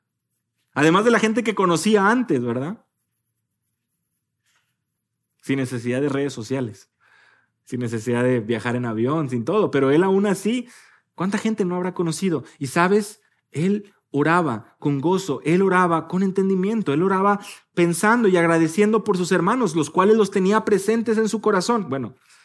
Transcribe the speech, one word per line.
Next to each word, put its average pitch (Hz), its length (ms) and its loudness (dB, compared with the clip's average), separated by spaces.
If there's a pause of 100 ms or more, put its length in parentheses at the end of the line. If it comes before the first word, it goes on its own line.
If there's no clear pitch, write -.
(760)
Además 165 300 4
de 233 80 4
la 214 80 4
gente 220 220 0
que 214 120 -2
conocía 196 560 2
antes, 226 320 0
¿verdad? 131 420 -6 (2500)
Sin 135 160 -4
necesidad 127 460 -4
de 143 80 -2
redes 139 240 -4
sociales, 120 560 -8 (760)
sin 123 160 -8
necesidad 120 440 -2
de 127 160 2
viajar 117 360 -4
en 123 80 -4
avión, 120 460 -2
sin 120 140 -4
todo. 190 260 0
Pero 135 200 2
él 156 120 4
aún 196 240 2
así, 226 420 -2 (460)
¿cuánta 202 240 -4
gente 220 260 -2
no 180 120 -2
habrá 180 180 -4
conocido? 165 500 -2 (140)
Y 143 80 -6
sabes, 190 560 0 (300)
él 202 420 -4 (160)
oraba 147 720 0
con 143 200 0
gozo, 170 440 -2
él 175 180 2
oraba 180 460 2
con 185 140 -2
entendimiento, 190 680 0
él 156 100 0
oraba 196 380 2 (340)
pensando 208 540 2
y 185 80 4
agradeciendo 170 680 2
por 208 140 -2
sus 180 160 -2
hermanos, 185 440 0
los 156 120 -2
cuales 202 280 4
los 196 140 2
tenía 208 360 2
presentes 214 500 0
en 220 120 0
su 214 120 -4
corazón. 202 480 0
Bueno, 127 280 -6 (280)